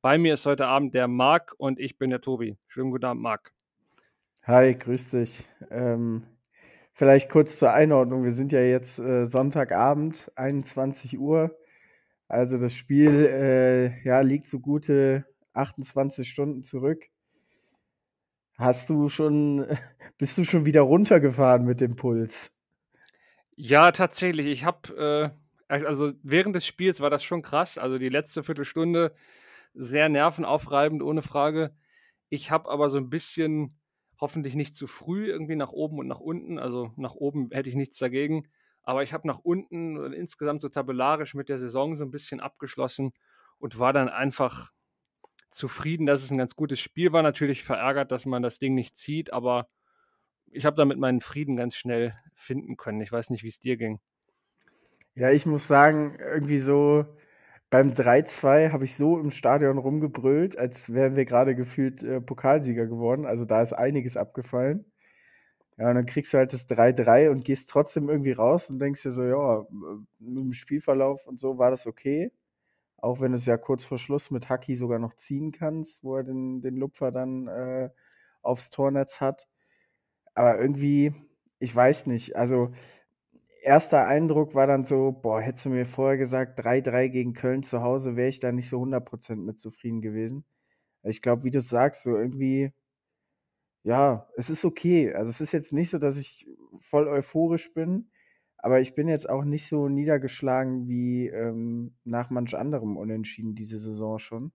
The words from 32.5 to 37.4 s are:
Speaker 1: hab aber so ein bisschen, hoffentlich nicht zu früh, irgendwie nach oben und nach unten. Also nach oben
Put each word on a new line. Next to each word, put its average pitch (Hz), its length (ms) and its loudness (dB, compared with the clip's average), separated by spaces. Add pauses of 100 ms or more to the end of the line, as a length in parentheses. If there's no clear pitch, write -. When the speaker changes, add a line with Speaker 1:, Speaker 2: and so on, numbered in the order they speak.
Speaker 1:
hab 160 180 0
aber 147 220 0
so 139 80 -2
ein 127 100 -6
bisschen, 156 680 -4 (420)
hoffentlich 143 340 -8
nicht 147 200 -6
zu 139 120 -14
früh, 196 440 -8
irgendwie 160 260 -6
nach 139 160 -6
oben 151 260 -6
und 131 100 -10
nach 131 120 -10
unten. 165 380 -10
Also 123 400 -8
nach 131 160 -10
oben 143 380 -6